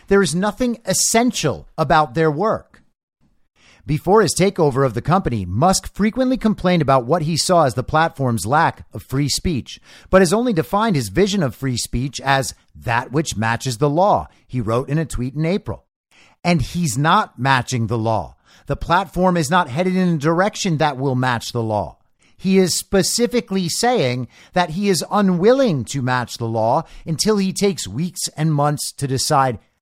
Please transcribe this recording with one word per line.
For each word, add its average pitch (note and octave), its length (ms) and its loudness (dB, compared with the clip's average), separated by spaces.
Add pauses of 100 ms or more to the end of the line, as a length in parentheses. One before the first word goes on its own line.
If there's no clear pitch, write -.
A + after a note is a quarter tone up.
There G3 140 6
is D#3 120 0
nothing G#3+ 500 -2
essential F#3 840 0 (100)
about D#3 360 2
their D#3+ 160 2
work. E3+ 520 -4 (1040)
Before E3+ 340 2
his E3+ 140 2
takeover D3+ 500 2
of B2 100 0
the A#2+ 80 -4
company, C#3+ 440 0
Musk C3+ 480 0
frequently B3+ 420 0
complained F3+ 460 0
about C3 240 2
what D#3+ 160 0
he D#3 140 -2
saw E3+ 300 4
as B2 80 0
the B2 100 -4
platform's C3+ 600 0
lack C#3+ 480 0
of G#2+ 120 -12
free C#3 240 -2
speech, - 520 -4 (300)
but F#3+ 120 8
has E3+ 100 4
only A#3+ 200 0
defined G3 440 0
his A#2+ 120 -2
vision F#3 320 0
of C3 140 -2
free C3 220 -4
speech B2 460 -6
as C3+ 300 0 (220)
"that A#2 380 -4
which D3+ 240 -4
matches A2+ 420 -2
the D3 100 2
law," D3+ 380 2 (180)
he B2+ 160 -6
wrote A#2 280 -2
in D3 100 -2
a D#3+ 60 -2
tweet B2+ 320 -6
in D#3 100 -2
April. E3+ 380 -4 (580)
And F3 200 2
he's D#3 360 -2
not F3 400 2
matching B2+ 480 0
the A2 100 -2
law. A2 380 -2 (320)
The C#3+ 80 -4
platform F3 640 0
is D3+ 160 0
not F3+ 160 2
headed F3+ 260 -2
in F3+ 220 2
a - 20 -4
direction E3+ 600 0
that D3 200 0
will C3+ 160 0
match B2+ 380 -2
the A#2+ 100 -2
law. G#2 360 -4 (380)
He F#3+ 220 2
is F3+ 180 2
specifically G3 920 0
saying C3+ 580 0 (260)
that F3 180 0
he G3+ 180 -2
is F#3+ 240 0
unwilling G3 760 2
to C#3+ 160 -6
match B2 360 -2
the A#2 100 -4
law A2+ 340 0 (240)
until F#3 300 0
he F#3+ 160 0
takes G3 340 -2
weeks D3+ 400 -6 (100)
and D#3 160 0
months D3 420 0
to - 120 -6
decide C3 540 0 (220)